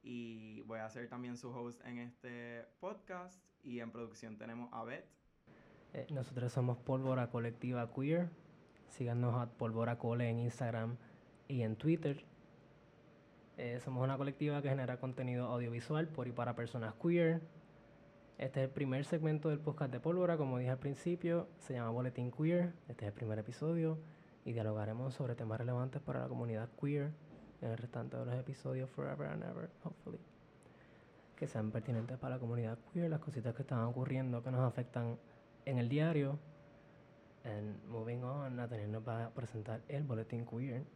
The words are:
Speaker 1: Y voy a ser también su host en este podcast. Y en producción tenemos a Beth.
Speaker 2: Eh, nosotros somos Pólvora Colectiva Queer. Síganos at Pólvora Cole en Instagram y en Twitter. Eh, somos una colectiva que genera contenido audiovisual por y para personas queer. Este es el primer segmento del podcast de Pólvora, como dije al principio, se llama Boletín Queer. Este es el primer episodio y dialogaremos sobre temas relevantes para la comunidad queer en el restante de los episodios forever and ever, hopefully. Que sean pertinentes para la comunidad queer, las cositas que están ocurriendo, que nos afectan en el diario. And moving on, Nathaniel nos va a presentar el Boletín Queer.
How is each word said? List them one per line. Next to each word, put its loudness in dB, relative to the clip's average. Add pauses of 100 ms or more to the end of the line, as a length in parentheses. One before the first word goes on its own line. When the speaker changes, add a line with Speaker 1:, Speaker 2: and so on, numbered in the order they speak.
Speaker 1:
Y -10
voy -6
a -6
ser -8
también -6
su -10
host -6
en -8
este -10 (140)
podcast. -8 (240)
Y -6
en -6
producción -10
tenemos -8
a -6
Beth. -8 (880)
Speaker 2:
Eh, -4
nosotros -2
somos 2
Pólvora 2
Colectiva -2
Queer. 2 (600)
Síganos 4
at 2
Pólvora 2
Cole 2
en 2
Instagram 0 (500)
y 0
en 2
Twitter. 2 (1300)
Eh, -2
somos 2
una 4
colectiva 2
que 0
genera 2
contenido 0
audiovisual 0
por -4
y -4
para 0
personas -2
queer. 6 (960)
Este 0
es 4
el -4
primer 2
segmento 2
del 2
podcast 0
de -2
Pólvora, 4
como 2
dije 2
al 2
principio, 2
se -8
llama 0
Boletín 0
Queer. 4 (140)
Este -6
es 0
el -4
primer 0
episodio 2 (480)
y -2
dialogaremos 0
sobre 0
temas -2
relevantes 0
para -2
la -2
comunidad -2 (100)
queer 2 (500)
en 0
el 0
restante -6
de -2
los 0
episodios -4
forever -4
and -4
ever, -6 (140)
hopefully. -10 (1160)
Que -2
sean 0
pertinentes 0
para -2
la -4
comunidad 0 (160)
queer, 2
las 2
cositas -2
que -4
están 2
ocurriendo, 2
que -2
nos 4
afectan 2 (480)
en 2
el 4
diario. 4 (1080)
And -4
moving -2
on, -2
Nathaniel -2
nos -2
va 0
a -8
presentar -4
el -2
Boletín 0
Queer. -2 (120)